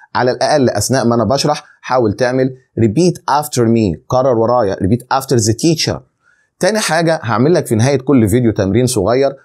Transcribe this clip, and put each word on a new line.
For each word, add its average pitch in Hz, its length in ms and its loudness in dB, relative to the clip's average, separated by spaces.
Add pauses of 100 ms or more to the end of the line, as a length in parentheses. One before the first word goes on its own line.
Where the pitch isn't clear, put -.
(140)
على 123 160 0
الأقل 131 400 0
أثناء 120 360 -2
ما 117 80 2
أنا 117 100 0
بشرح 139 400 -2 (160)
حاول 123 320 -2
تعمل 131 420 -2 (260)
"Repeat 151 340 2 (260)
after 147 220 -2
me"، 110 440 0
كرر 127 320 0
ورايا، 113 360 0
"Repeat 127 460 -2
after 135 180 -2
the 110 140 0
teacher". 151 440 -2 (640)
تاني 208 180 0
حاجة 165 440 0
هعمل 120 320 2
لك 147 120 0
في 120 80 -2
نهاية 127 240 2
كل 120 300 2
فيديو 117 240 2
تمرين 101 340 0
صغير 120 580 0